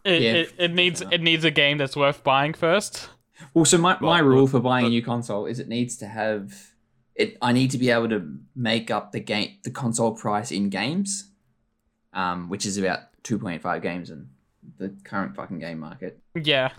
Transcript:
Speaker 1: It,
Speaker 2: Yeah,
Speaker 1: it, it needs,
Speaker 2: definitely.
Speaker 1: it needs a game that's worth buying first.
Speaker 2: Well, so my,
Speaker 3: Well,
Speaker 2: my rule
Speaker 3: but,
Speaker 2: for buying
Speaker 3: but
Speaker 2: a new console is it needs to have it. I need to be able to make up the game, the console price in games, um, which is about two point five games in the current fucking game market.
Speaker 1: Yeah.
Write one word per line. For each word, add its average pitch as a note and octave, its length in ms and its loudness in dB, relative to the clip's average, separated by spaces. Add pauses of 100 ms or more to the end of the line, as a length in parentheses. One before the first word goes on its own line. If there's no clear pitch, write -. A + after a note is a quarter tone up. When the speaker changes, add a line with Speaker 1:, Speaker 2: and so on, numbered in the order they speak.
Speaker 1:
It, E3+ 180 2
Speaker 2:
Yeah, A2+ 100 4
Speaker 1:
it, E3 260 0
it F3 160 0
needs, F3+ 260 2
Speaker 2:
definitely. F3 160 -2
Speaker 1:
it E3+ 80 -4
needs E3 200 2
a D#3+ 60 4
game D3 280 4
that's C#3 180 -2
worth C#3+ 260 2
buying C#3 320 2
first. - 540 -2 (460)
Speaker 2:
Well, E3 100 6
so F3 140 6
my, F3 220 4
Speaker 3:
Well, - 120 2
Speaker 2:
my E3+ 80 6
rule C3+ 260 8
Speaker 3:
but, C3 60 -2
Speaker 2:
for C3 80 4
buying B2+ 240 2
Speaker 3:
but A#2 40 4
Speaker 2:
a - 20 2
new A#2 120 2
console A#2 440 -4
is A2 120 -6
it - 80 -10
needs A#2+ 300 -4
to A2 100 -12
have G#2+ 480 -4 (640)
it. - 260 -2
I B2 100 2
need C3 200 4
to B2+ 60 -2
be B2 120 2
able A#2 200 2
to E2 280 -4 (160)
make A2+ 380 -2
up G#2+ 200 -4
the A#2+ 80 -6
game, G#2 440 -4
the A#2 80 -8
console A#2 400 -2
price G#2+ 400 -4
in G2+ 160 -2
games, C3+ 600 -4 (840)
um, F2+ 360 -4
which G2 180 -6
is G2+ 120 -4
about F#2+ 220 -2 (220)
two A2 160 -2
point F2+ 240 -8
five E2 200 -4
games F2 280 -8
in D2 180 -18 (500)
the F#2+ 160 -10 (100)
current G2 300 -6
fucking F#2 240 -12
game D#2+ 200 -10
market. D#2+ 420 -14 (140)
Speaker 1:
Yeah. C#3+ 440 0